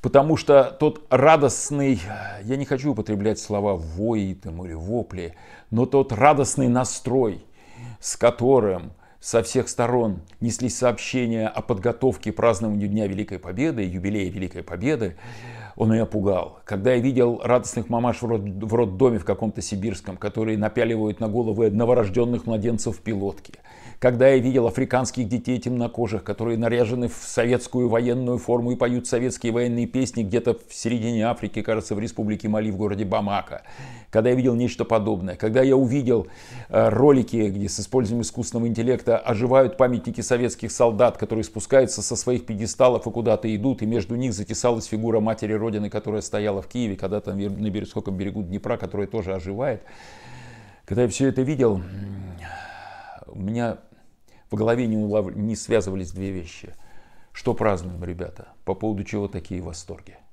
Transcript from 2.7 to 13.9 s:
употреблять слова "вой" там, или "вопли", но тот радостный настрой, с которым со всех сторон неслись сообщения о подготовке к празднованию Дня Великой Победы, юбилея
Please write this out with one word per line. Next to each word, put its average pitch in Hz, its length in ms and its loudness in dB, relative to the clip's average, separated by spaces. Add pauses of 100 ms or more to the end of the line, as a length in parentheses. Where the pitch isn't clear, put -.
употреблять 107 480 0
слова 101 380 0
"вой" 95 640 -2
там, 87 240 -10
или 85 60 -10
"вопли", 87 640 -6 (340)
но 117 160 2
тот 135 240 2
радостный 135 560 4
настрой, 120 800 0 (560)
с - 160 -8
которым 113 760 2 (260)
со 113 240 0
всех 123 240 -2
сторон 117 540 0 (180)
неслись 117 360 -2
сообщения 117 720 0
о 107 160 -6
подготовке 113 680 0
к - 40 -6
празднованию 104 520 2
Дня 104 180 0
Великой 98 320 -6
Победы, 113 440 -2
юбилея 95 460 -4